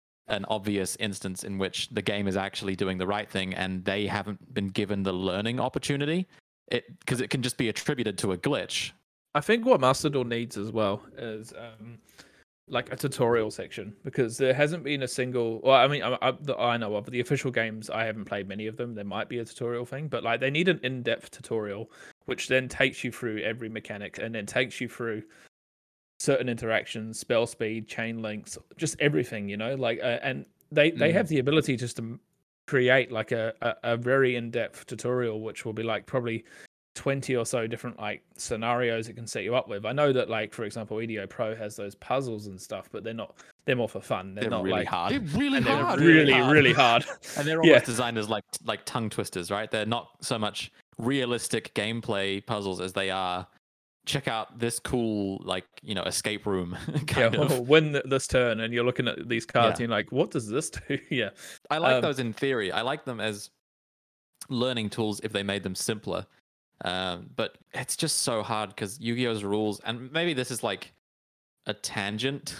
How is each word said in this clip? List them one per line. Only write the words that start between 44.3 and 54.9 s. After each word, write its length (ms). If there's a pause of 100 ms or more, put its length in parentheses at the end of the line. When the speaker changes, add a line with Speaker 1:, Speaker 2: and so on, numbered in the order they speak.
Speaker 2:
They're 80
Speaker 1:
They're 80
Speaker 2:
not, 140
Speaker 1:
really 160
Speaker 2:
like, 80
Speaker 1:
hard. 240
Speaker 3:
They're 280
really 180
Speaker 2:
and 80
they're 100
Speaker 3:
hard. 240
Speaker 2:
really, 320
Speaker 1:
Hard. 240
Speaker 2:
really 160
hard. 320 (160)
Speaker 1:
<laughs> 160
And 100
they're 160
Speaker 2:
Yeah. 120
Speaker 1:
almost 120
designed 320
as, 100
like, 220
t-, 140
like, 200
tongue 260
twisters, 420
right? 180
They're 160
not 240 (140)
so 160
much 320 (260)
realistic 760
gameplay 720
puzzles 360
as 140
they 160
are, 360 (600)
"Check 200
out 320
this 220
cool, 640